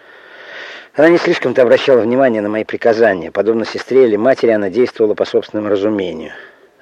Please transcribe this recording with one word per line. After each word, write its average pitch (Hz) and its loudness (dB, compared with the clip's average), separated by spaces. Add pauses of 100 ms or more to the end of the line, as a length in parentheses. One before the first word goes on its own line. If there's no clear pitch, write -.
(960)
Она 156 4
не 170 4
слишком-то 139 0
обращала 123 4
внимание 120 0
на 104 -4
мои 107 -4
приказания. 101 0
Подобно 110 -2
сестре 123 0
или 110 0
матери, 123 0
она 104 -2
действовала 110 0
по 98 -2
собственному 104 -4
разумению. 95 -4 (500)